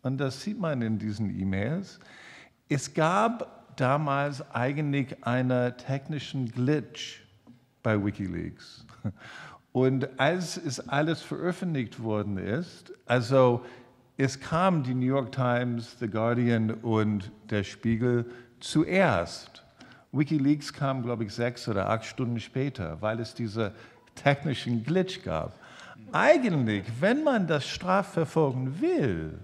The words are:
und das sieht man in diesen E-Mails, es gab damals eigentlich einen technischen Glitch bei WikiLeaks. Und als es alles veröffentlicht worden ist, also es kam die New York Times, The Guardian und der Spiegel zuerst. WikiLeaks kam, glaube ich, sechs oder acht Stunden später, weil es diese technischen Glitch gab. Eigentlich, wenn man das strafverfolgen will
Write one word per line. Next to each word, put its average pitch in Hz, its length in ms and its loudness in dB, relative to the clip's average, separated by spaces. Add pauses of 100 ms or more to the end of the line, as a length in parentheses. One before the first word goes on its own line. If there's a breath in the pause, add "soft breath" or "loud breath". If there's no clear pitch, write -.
und 131 160 -2
das 135 220 -2
sieht 214 180 -6
man 151 220 -2
in 110 180 0
diesen 104 380 -4
E-Mails, 101 640 -2 (680 loud breath)
es 143 240 -2
gab 202 840 0
damals 143 760 0
eigentlich 139 760 -2
einen 123 520 2
technischen 139 760 -4
Glitch - 720 -2 (600)
bei 107 200 2
WikiLeaks. 90 840 -6 (840 loud breath)
Und 131 360 2 (100)
als 165 380 0
es 160 320 -8
alles 151 340 0
veröffentlicht 156 800 -4
worden 104 360 -2
ist, 110 560 -6 (120)
also 123 600 4 (500 loud breath)
es 135 240 0
kam 165 440 2
die 127 100 -2
New 127 120 0
York 131 280 0
Times, 123 680 0
The 120 80 -2
Guardian 113 640 2
und 107 580 0 (200)
der 104 140 0
Spiegel 117 640 0 (400 loud breath)
zuerst. 151 1000 2 (480 loud breath)
WikiLeaks 143 640 2
kam, 135 300 -2
glaube 117 220 -2
ich, 101 80 -10
sechs 120 340 -4
oder 98 220 0
acht 110 160 0
Stunden 120 340 -4
später, 98 640 -4
weil 110 180 -2
es 113 140 -8
diese 110 400 -2 (420 loud breath)
technischen 127 680 0
Glitch 180 400 0
gab. 82 300 -4 (580 loud breath)
Eigentlich, 165 720 4 (160)
wenn 240 240 2
man 233 240 2
das 151 200 0
strafverfolgen 160 1120 0
will 98 640 0